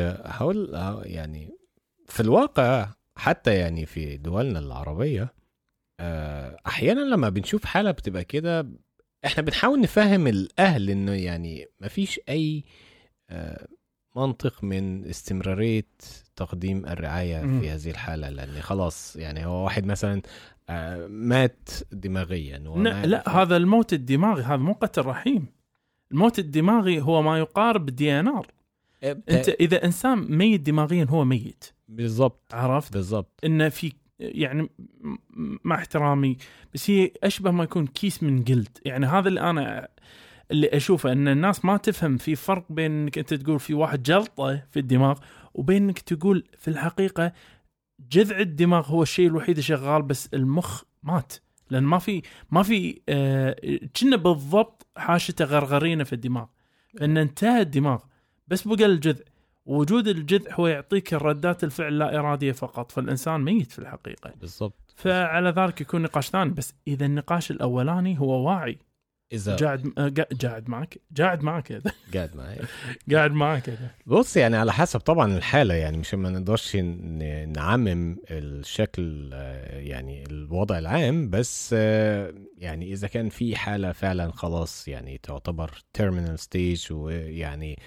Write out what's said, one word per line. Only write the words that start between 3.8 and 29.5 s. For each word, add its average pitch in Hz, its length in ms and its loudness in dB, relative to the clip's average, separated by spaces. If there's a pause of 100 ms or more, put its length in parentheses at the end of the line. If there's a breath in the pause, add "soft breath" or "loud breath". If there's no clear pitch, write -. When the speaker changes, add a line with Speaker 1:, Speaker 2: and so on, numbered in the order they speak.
Speaker 1:
في 73 300 -8
دولنا 87 420 -2
العربية، 78 760 -4 (680)
آه، 76 560 -8 (100)
أحيانًا 220 340 0
لما 233 280 2
بنشوف 104 360 -2
حالة 202 260 0
بتبقى 92 340 -6
كده، 160 440 -4 (560)
إحنا 139 180 -2
بنحاول 240 380 2
نفهم 202 460 4
الأهل 110 640 2
إنه 98 220 0
يعني 85 540 -6 (140)
مفيش 185 480 -4
أي، 156 360 -2 (680 soft breath)
آه، 82 360 -12 (500)
منطق 127 480 -4
من 95 400 -4
استمرارية 95 840 -2 (500)
تقديم 92 500 -4
الرعاية 82 560 -4
Speaker 2:
مم. 131 180 0
Speaker 1:
في 76 100 -2
هذه 78 200 -6
الحالة، 78 400 -8
لأن 69 300 -10
خلاص 90 560 -6
يعني 80 300 -8
هو 90 180 -2
واحد 95 220 -2
مثلًا، 101 360 -2 (460 loud breath)
آه، 85 380 -8
مات 120 640 0 (240)
دماغيًا 90 680 -6
Speaker 2:
ن-، 73 80 -12
Speaker 1:
وما 196 400 0
Speaker 2:
لا، 190 220 2
هذا 180 280 6
الموت 202 360 6
الدماغي، 143 500 2
هذا 139 140 0
مو 139 160 2
قتل 156 340 0
رحيم. 196 400 0 (680)
الموت 214 260 4
الدماغي 180 640 2
هو 156 220 4
ما 156 160 2
يقارب 196 480 0
دي 143 340 0
ان 196 80 2
ار. 269 180 -2 (560)
Speaker 1:
إيه، 139 100 -2
بت-، - 180 -8
Speaker 2:
أنت 170 180 4
إذا 175 360 4